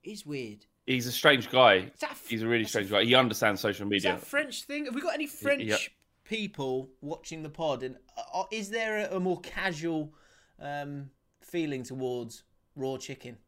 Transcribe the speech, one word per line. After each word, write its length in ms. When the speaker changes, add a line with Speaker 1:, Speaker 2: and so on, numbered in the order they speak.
Speaker 1:
It's 200
weird. 400
Speaker 2:
He's 220
a 40
strange 380
guy. 280
Speaker 1:
Is 220
that 100
a 20
f-, 160
Speaker 2:
He's 140
a 40
really 160
Speaker 1:
that's 60
a 20
Speaker 2:
strange 20
Speaker 1:
f-, 60
Speaker 2:
guy. 120
He 120
understands 440
social 320
Speaker 1:
is 120
that 60
Speaker 2:
media. 40
Speaker 1:
a 40
French 440
thing? 220
Have 100
we 60
got 140
any 100
Speaker 2:
Y-, 60
Speaker 1:
French 220
Speaker 2:
yeah. 120
Speaker 1:
people 680
watching 420
the 80
pod? 320
And, 140
uh, 260
uh, 100
is 180
there 400
a, 60
a 20
more 220
casual, 760
um, 500
feeling 420
towards 600
raw 220
chicken 380